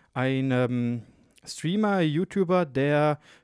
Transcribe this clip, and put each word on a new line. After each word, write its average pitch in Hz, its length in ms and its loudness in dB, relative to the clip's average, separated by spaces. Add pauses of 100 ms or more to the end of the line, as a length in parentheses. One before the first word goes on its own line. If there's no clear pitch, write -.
(140)
ein, 131 380 0
ähm, 120 500 0 (420)
Streamer, 196 560 -2
YouTuber, 175 640 0
der 147 560 0 (240)